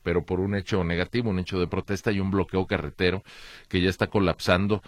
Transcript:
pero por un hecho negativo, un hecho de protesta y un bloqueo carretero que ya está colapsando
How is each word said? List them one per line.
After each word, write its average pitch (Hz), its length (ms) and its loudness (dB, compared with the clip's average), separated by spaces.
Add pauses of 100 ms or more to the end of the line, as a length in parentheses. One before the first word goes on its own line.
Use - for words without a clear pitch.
pero 85 220 0
por 90 140 -2
un 98 160 0
hecho 98 280 -2
negativo, 90 460 -2
un 92 100 0
hecho 92 200 -2
de 87 80 2
protesta 95 440 -2
y 98 80 0
un 95 120 0
bloqueo 95 340 0
carretero 90 580 -2 (460)
que 92 120 2
ya 90 80 4
está 95 180 0
colapsando 98 800 2